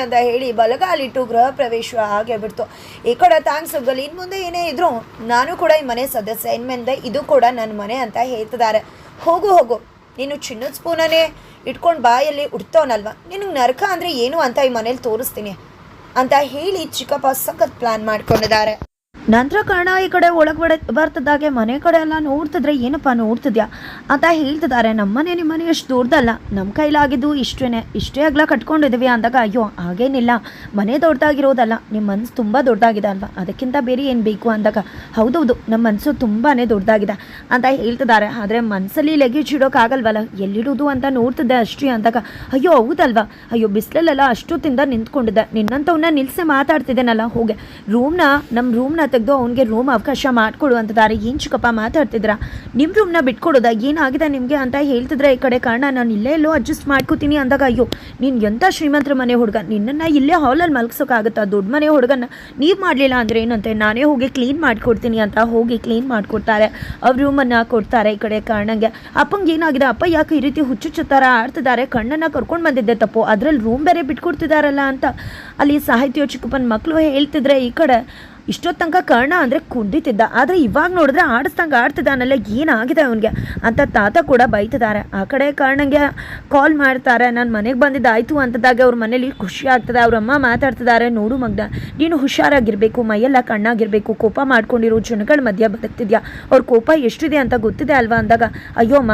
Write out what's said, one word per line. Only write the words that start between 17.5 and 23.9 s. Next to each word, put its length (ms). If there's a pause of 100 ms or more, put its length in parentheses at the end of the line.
ಪ್ಲಾನ್ 300
ಮಾಡ್ಕೊಂಡಿದ್ದಾರೆ. 640 (600)
ನಂತರ 240 (120)
ಕರ್ಣ 200 (160)
ಈ 80
ಕಡೆ 140 (120)
ಒಳಗ್ 220
ಬಡ-, 240 (120)
ಬರ್ತಿದ್ದಾಗೆ 600
ಮನೆ 160 (100)
ಕಡೆ 200
ಎಲ್ಲ 120 (120)
ನೋಡ್ತಿದ್ರೆ, 460 (120)
"ಏನಪ್ಪ 240 (100)
ನೋಡ್ತಿದ್ಯಾ?" 460 (480)